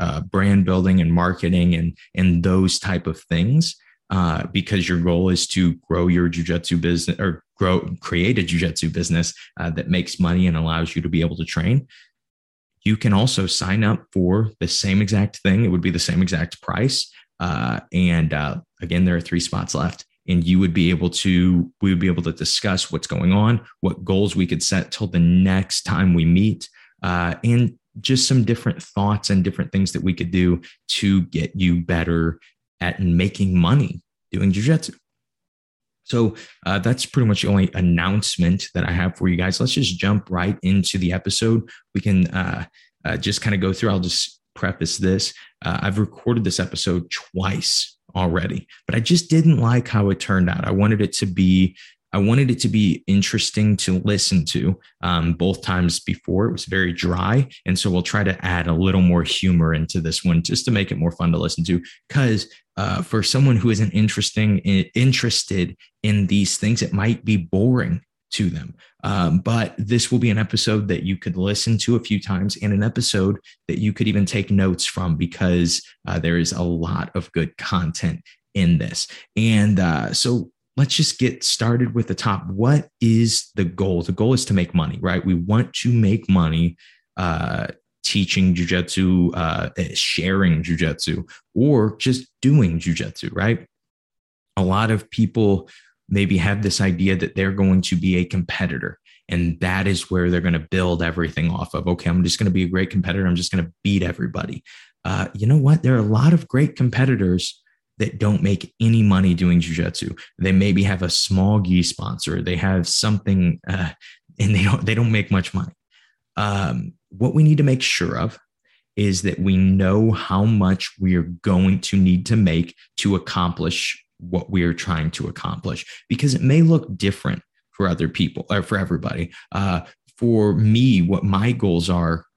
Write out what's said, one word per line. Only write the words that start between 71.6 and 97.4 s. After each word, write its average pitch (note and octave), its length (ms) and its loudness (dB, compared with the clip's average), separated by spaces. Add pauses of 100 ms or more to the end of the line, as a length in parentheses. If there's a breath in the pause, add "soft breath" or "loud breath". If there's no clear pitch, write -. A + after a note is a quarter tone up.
to A#2+ 160 0
a A2+ 80 -2
few G#2 180 -2
times G2 400 -4
and G#2+ 120 -2
an G2+ 100 2
episode G2+ 540 0 (300 loud breath)
that - 120 -4
you G#2+ 140 0
could G#2+ 140 -2
even G2+ 180 2
take - 260 -4
notes F#2+ 340 2
from F2 300 -2
because, F2 640 0 (260 loud breath)
uh, F2 120 -4
there E2+ 180 0
is E2+ 140 0
a - 100 -6
lot E2+ 540 -4
of F2+ 160 -8
good E2 260 -4
content E2+ 640 -4 (320 soft breath)
in E2+ 240 2
this. - 300 -4 (280 loud breath)
And, G#2+ 440 2
uh, D#2 340 0
so - 380 -2 (260)
let's C#3 180 2
just - 240 -2
get - 240 -2
started A#2+ 500 0
with A#2 140 -2
the F#2+ 80 -4
top. F2+ 320 -4
What A#2+ 420 0 (120)
is A2+ 540 2
the G2 100 0
goal? F2+ 360 -2
The F2 100 -6
goal A2 220 2
is B2+ 120 0
to - 80 -2
make F2+ 200 0
money, D#2 280 -2
right? F2+ 240 -2
We F#2+ 80 2
want G2 420 0
to A#2+ 160 0
make A2 380 2
money, E2+ 480 2 (400 soft breath)
uh, D#2+ 500 -4 (360)
teaching F#2 520 2
jujitsu, F2+ 800 0
uh, E2 420 -4
eh, F2+ 160 -4
sharing F2+ 680 0
jujitsu, E2 640 -4 (240 loud breath)
or A#2 440 2
just C3 300 -2 (140)
doing A#2 380 4
jujitsu, - 540 -6
right? G2+ 340 -2 (920)
A F#2+ 60 0
lot G2+ 260 2
of G#2+ 200 -2
people G2+ 600 0 (380 loud breath)
maybe G2 300 0
have G2+ 260 0
this G2+ 180 -2
idea F#2+ 340 2
that F2 200 -4
they're F#2+ 160 -2